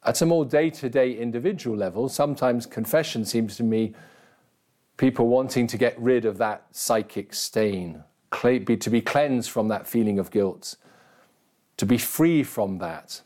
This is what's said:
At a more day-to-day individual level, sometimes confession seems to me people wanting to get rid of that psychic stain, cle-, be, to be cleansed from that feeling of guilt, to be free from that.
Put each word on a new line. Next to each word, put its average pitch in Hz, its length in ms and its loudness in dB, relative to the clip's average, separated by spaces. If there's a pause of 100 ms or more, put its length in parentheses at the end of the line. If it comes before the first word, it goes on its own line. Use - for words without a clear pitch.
At - 160 0
a 165 60 4
more 165 180 4
day-to-day 135 720 0
individual 120 600 -4
level, 101 320 -2
sometimes 127 580 0
confession 120 580 -2
seems 113 320 -2
to 120 60 -4
me 110 320 0 (1000)
people 127 320 2
wanting 127 400 2
to 117 100 -6
get 120 220 0
rid 120 240 4
of 104 140 -2
that 107 340 -2
psychic 110 640 -2
stain, 95 680 -2 (280)
cle-, 127 280 2
be, 117 180 0
to 107 140 -4
be 117 100 4
cleansed 135 500 0
from 110 180 0
that 104 180 -4
feeling 107 320 0
of 92 120 -4
guilt, - 460 -2 (1000)
to - 100 -2
be 117 120 4
free 160 440 2
from 98 360 -4
that. 82 480 -12